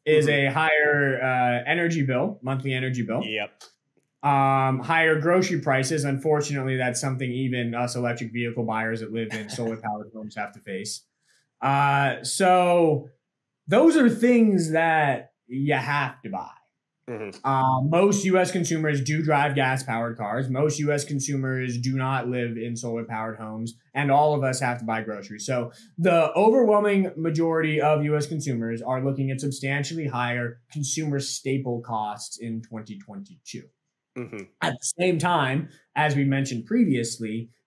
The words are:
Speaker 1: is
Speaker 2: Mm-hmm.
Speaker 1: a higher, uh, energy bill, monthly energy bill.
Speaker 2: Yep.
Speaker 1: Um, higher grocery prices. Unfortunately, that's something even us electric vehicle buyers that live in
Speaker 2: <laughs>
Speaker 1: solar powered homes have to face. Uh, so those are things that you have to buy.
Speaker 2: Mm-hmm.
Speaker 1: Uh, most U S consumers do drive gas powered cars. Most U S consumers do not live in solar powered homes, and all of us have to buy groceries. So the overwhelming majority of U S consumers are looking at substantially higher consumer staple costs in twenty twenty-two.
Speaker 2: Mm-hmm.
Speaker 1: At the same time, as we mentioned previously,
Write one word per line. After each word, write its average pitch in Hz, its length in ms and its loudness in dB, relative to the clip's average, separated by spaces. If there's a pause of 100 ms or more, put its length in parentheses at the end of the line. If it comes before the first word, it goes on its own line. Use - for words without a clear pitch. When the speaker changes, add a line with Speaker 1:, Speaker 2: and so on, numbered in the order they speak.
Speaker 1:
is 151 200 6
Speaker 2:
Mm-hmm. 143 220 4
Speaker 1:
a 127 40 0
higher, 147 720 2
uh, 127 480 2
energy 165 340 0
bill, 135 380 0
monthly 131 300 -4
energy 127 300 -2
bill. 110 220 -2
Speaker 2:
Yep. 107 380 -6 (600)
Speaker 1:
Um, 135 580 4
higher 160 380 4
grocery 175 420 2
prices. 139 440 0
Unfortunately, 139 720 0
that's 123 240 -2
something 131 300 -4
even 123 440 -2
us 120 220 -4
electric 120 360 -4
vehicle 117 320 -4
buyers 110 360 -2
that 107 120 -10
live 110 200 -4
in 107 180 -8
Speaker 2:
<laughs> - 80 -10
Speaker 1:
solar 113 200 -4
powered 107 360 -8
homes 110 220 -14
have 104 160 -8
to 101 80 -20
face. 98 420 -10 (600)
Uh, 139 600 2
so 175 840 4 (580)
those 294 300 6
are 254 140 8
things 214 600 4
that 160 600 2 (140)
you 139 280 -2
have 135 480 -2
to 113 80 -12
buy. 90 200 -10 (580)
Speaker 2:
Mm-hmm. 107 360 -10
Speaker 1:
Uh, 131 380 2
most 190 420 2
U 185 140 4
S 180 140 0
consumers 156 500 0
do 151 180 -2
drive 147 360 2
gas 131 260 0
powered 117 340 -6
cars. 117 320 -4
Most 143 300 0
U 147 140 0
S 143 120 -2
consumers 131 720 -4
do 131 200 -2
not 131 320 -2
live 120 280 -4
in 117 200 -6
solar 117 280 -6
powered 113 320 -8
homes, 110 380 -10 (200)
and 139 180 0
all 151 220 4
of 135 100 -2
us 131 160 -2
have 123 180 -2
to 117 60 -10
buy 110 160 -2
groceries. 104 440 -10
So 120 280 -4 (260)
the 170 360 4
overwhelming 208 800 4
majority 160 640 0
of 147 240 4
U 151 120 2
S 147 120 -2
consumers 117 520 -4
are 131 240 -4
looking 135 280 -2
at 135 80 -6
substantially 143 640 -4
higher 120 540 -4 (100)
consumer 147 480 -4
staple 131 600 -4
costs 107 580 -8
in 113 240 -8
twenty 110 360 -14
twenty-two. - 640 -18 (520)
Speaker 2:
Mm-hmm. 113 280 -12 (160)
Speaker 1:
At 156 140 -2
the - 100 -12 (160)
same 180 180 0
time, 147 500 0 (280)
as 147 180 2
we 143 100 2
mentioned 135 420 -2
previously, 117 840 0 (160)